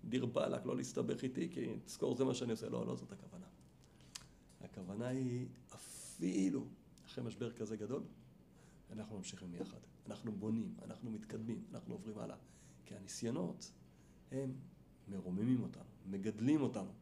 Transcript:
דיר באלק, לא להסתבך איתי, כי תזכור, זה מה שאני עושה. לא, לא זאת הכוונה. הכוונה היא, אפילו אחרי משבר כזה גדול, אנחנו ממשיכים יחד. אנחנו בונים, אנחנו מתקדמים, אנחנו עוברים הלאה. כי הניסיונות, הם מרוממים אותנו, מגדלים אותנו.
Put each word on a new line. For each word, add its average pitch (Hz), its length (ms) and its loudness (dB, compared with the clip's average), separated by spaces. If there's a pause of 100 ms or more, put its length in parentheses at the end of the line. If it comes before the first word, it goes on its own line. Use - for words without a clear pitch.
דיר 123 180 4
באלק, - 400 4
לא - 100 2
להסתבך - 460 2
איתי, 131 300 2
כי 113 320 0
תזכור, - 320 2
זה 131 80 6
מה 131 100 6
שאני 120 160 2
עושה. 110 180 0
לא, 117 180 2
לא 127 100 0
זאת - 160 -8
הכוונה. - 340 -12 (1120)
הכוונה 104 480 -4
היא, 127 380 2 (280)
אפילו - 920 2 (400)
אחרי 123 180 -4
משבר 113 280 -2
כזה 110 240 -2
גדול, 107 260 0 (880)
אנחנו 110 260 -6
ממשיכים 92 360 -6
יחד. - 240 -4 (280)
אנחנו 107 260 -4
בונים, 107 500 2
אנחנו - 280 -6
מתקדמים, 110 600 -4
אנחנו - 240 -6
עוברים 110 240 -6
הלאה. 110 180 -4 (480)
כי - 100 -12
הניסיונות, 117 760 0 (600)
הם 131 220 0 (540)
מרוממים 101 540 4
אותנו, - 220 -6 (220)
מגדלים 110 560 6
אותנו. 98 280 2 (120)